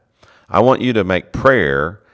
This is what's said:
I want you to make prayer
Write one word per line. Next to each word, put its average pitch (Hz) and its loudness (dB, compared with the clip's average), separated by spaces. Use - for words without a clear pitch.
I 92 0
want 123 2
you 123 -2
to 110 0
make 90 -4
prayer 87 0